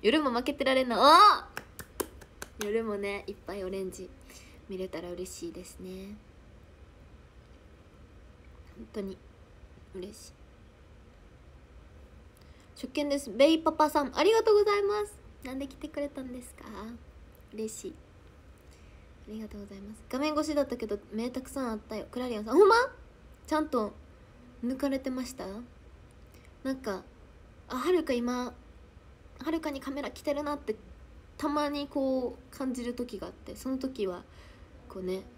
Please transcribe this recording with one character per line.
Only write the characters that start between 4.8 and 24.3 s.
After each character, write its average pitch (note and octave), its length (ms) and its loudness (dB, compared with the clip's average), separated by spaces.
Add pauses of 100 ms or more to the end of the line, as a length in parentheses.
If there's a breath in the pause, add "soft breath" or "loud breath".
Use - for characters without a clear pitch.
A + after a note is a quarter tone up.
た E3 140 -8
ら F3 100 -10
嬉 F3+ 200 -8
し E3+ 180 -10
い - 20 -10
で F3+ 120 -12
す - 160 -18
ね。 F#3+ 360 -12 (2500)
本 A3+ 160 -16
当 G#3+ 100 -6
に F#3+ 180 -8 (760)
嬉 F#3+ 180 -10
し - 180 -18
い。 - 40 -20 (2500 loud breath)
初 - 180 -12
見 D4 160 -2
で C#4 100 0
す。 C4+ 100 -10
ベ C4+ 240 8
イ D#4+ 60 4
パ D#4+ 140 2
パ D4+ 160 4
さ D4+ 140 2
ん、 - 140 -4
あ D4 60 4
り G4 80 8
が A4+ 100 6
と A4 120 6
う G4+ 40 10
ご G#4 60 8
ざ G4+ 140 4
い G4+ 60 2
ま G#4 220 0
す。 - 140 -18 (240)
な B3+ 100 -8
ん C4 60 -6
で C#4 80 -6
来 - 80 -16
て D4+ 140 -10
く D4 100 -6
れ C#4+ 80 -2
た C#4+ 140 -10
ん B3+ 100 -10
で B3 100 -10
す - 140 -18
か？ - 80 -18 (880)
嬉 A3 200 -6
し - 160 -10
い。 - 60 -14 (1300 soft breath)
あ G#3+ 40 -14
り A3 100 -8
が G#3+ 80 -10
と G#3 80 -14
う G3+ 40 -12
ご G3+ 60 -14
ざ G3+ 80 -16
い G3 40 -14
ま G3+ 140 -14
す。 - 160 -18
画 B3+ 80 -4
面 D4+ 160 0
越 D4+ 120 2
し D4+ 100 -2
だ D4 80 4
っ C4 40 0
た A#3+ 100 -4
け A3 100 -6
ど、 G#3 100 -2 (140)
目 A3+ 180 -2
た C4 120 -6
く C4 80 -14
さ C4+ 140 -4
ん A#3 80 -2
あ A3 40 -4
っ G#3+ 40 -8
た G#3+ 180 -10
よ。 - 120 -8
ク B3 100 -8
ラ B3 100 -4
リ A3+ 80 -4
ア G#3 40 -4
ン G#3+ 40 -6
さ A3 80 -2
ん、 C#4+ 40 8
ほ G4+ 80 12
ん F#4+ 40 10
ま？ A4 60 10 (680)
ち - 80 -2
ゃ D#4 60 4
ん D#4 80 0
と G#3+ 240 0 (720)